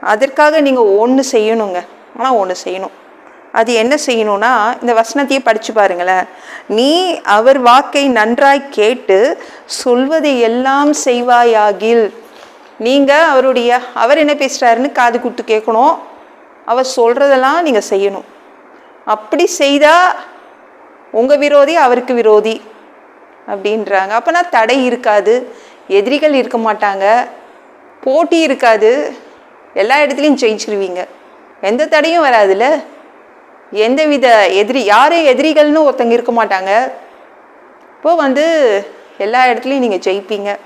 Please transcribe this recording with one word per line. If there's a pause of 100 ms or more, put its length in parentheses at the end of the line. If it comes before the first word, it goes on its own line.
அதற்காக
நீங்க
ஒண்ணு
செய்யணுங்க. (320)
ஆனா
ஒண்ணு
செய்யணும். (560)
அது
என்ன (100)
செய்யணும்னா,
இந்த
வசனத்தையே
படிச்சு
பாருங்களேன். (440)
"நீ
அவர்
வாக்கை
நன்றாய்
கேட்டு (220)
சொல்வதை
எல்லாம் (120)
செய்வாயாகில்." (680)
நீங்க
அவருடைய, (140)
அவர்
என்ன
பேசுறாருன்னு
காது
கொடுத்து
கேட்கணும். (680)
அவர்
சொல்றதெல்லாம்
நீங்க
செய்யணும். (840)
அப்படி
செய்தா (960)
உங்க
விரோதி
அவருக்கு
விரோதி (840)
அப்படின்றாங்க.
அப்பனா
தடை
இருக்காது, (320)
எதிரிகள்
இருக்க
மாட்டாங்க, (720)
போட்டி
இருக்காது, (560)
எல்லா
இடத்துலையும்
ஜெயிச்சிருவீங்க. (560)
எந்த
தடையும்
வராதுல்ல. (880)
எந்தவித
எதிரி,
யாரும்
எதிரிகள்னு
ஒருத்தங்க
இருக்க
மாட்டாங்க. (1040)
இப்போ
வந்து (720)
எல்லா
இடத்துலையும்
நீங்க
ஜெயிப்பீங்க.